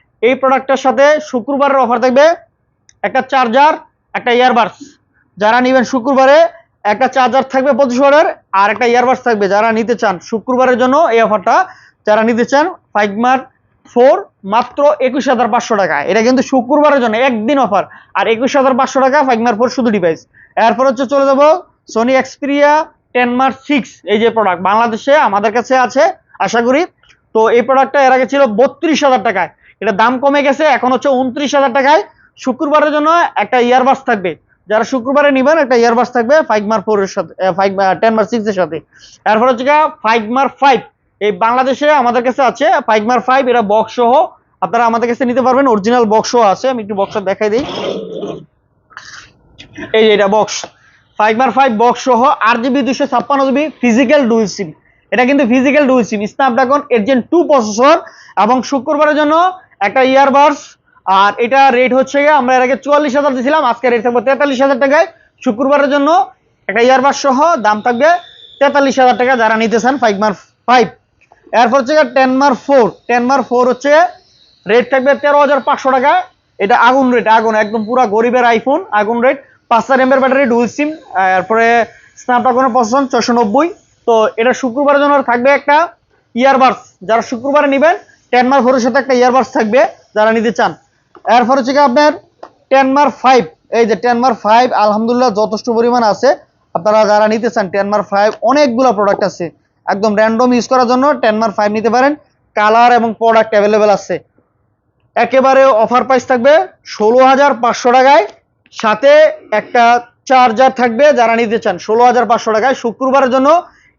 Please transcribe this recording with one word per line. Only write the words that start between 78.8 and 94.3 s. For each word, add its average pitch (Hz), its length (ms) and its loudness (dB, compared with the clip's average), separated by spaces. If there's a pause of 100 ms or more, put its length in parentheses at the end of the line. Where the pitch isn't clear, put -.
আগুন 208 340 -2
রেট। 277 120 0 (300)
পাঁচ 220 240 0
র্যামের 262 280 2
ব্যাটারি, 269 260 0
ডুয়াল 233 220 0
সিম, 294 240 -4
আহ, 190 460 -2
এরপরে 220 280 0 (560)
Snapdragon-এর 247 540 0
প্রসেসর 254 360 0
ছয়শো 240 220 -2
নব্বই। 240 340 0 (400)
তো 220 300 2
এটা 240 160 0
শুক্রবারের 277 480 -2
জন্য 285 200 2
থাকবে 247 280 0
একটা 285 280 2 (580)
ইয়ারবাডস, 254 460 2 (220)
যারা 220 180 0
শুক্রবারে 277 460 -2
নিবেন, 277 280 2 (360)
টেন 247 160 2
মার্ক 262 160 2
ফোর-এর 254 220 0
সাথে 262 140 0
একটা 262 140 -2
ইয়ারবাডস 247 440 2
থাকবে, 220 220 0 (360)
যারা 214 160 2
নিতে 226 200 -2
চান। 196 200 -2 (640)
এরপর 247 200 2
হচ্ছে 262 160 -2
কি 277 60 2
আপনার 294 320 2 (580)
টেন 262 220 2
মার্ক 277 220 0 (100)
ফাইভ, 254 180 4 (280)
এই 226 160 0
যে 214 100 -2
টেন 233 220 -2
মার্ক 240 220 0